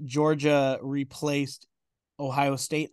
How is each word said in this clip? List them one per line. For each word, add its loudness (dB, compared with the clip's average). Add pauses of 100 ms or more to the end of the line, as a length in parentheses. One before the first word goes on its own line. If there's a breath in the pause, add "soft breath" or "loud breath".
Georgia 2
replaced -4 (520)
Ohio 0
State -4